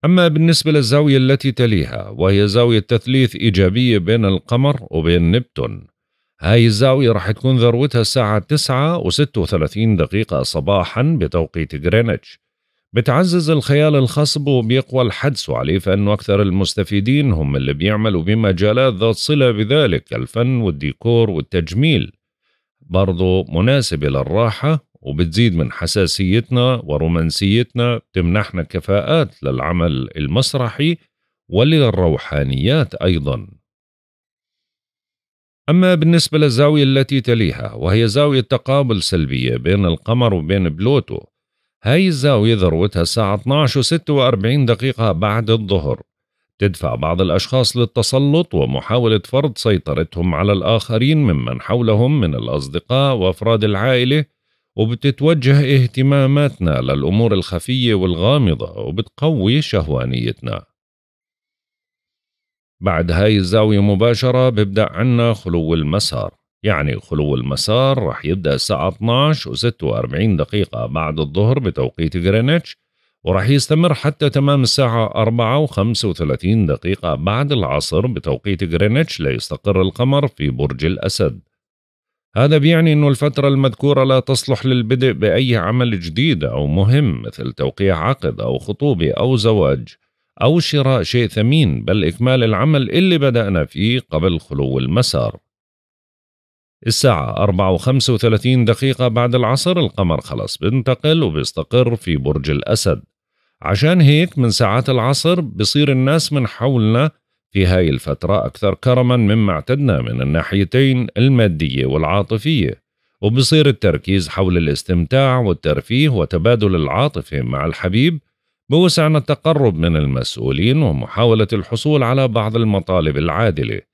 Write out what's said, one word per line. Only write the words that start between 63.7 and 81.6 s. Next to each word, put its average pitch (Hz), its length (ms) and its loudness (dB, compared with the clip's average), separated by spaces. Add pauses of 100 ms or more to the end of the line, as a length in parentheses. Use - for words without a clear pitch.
مباشرة 120 720 2
بيبدأ 104 420 -2
عنا 117 420 0
خلو 85 400 -2
المسار، 76 600 -2 (300)
يعني 73 360 -2
خلو 73 360 -2
المسار 107 680 -2
راح 65 220 -6
يبدأ 80 280 -2
الساعة 69 340 -2
اثناش 127 600 -2
وستة 80 400 -4
وأربعين 67 500 -2
دقيقة 71 480 -4
بعد 78 340 -6
الظهر 98 400 0
بتوقيت 82 580 -4
غرينتش، 113 600 0 (460)
وراح 95 260 0
يستمر 156 440 2
حتى 147 360 -2
تمام 143 320 2
الساعة 117 440 0
أربعة 113 540 0
وخمسة 113 500 -2
وثلاثين 85 560 0
دقيقة 82 500 -2
بعد 107 360 -2
العصر 80 560 -2
بتوقيت 87 560 -4
غرينتش 101 560 -2
ليستقر 76 640 -2
القمر 131 460 0
في 73 220 -4
برج 65 360 -2
الأسد. 90 540 -2 (960)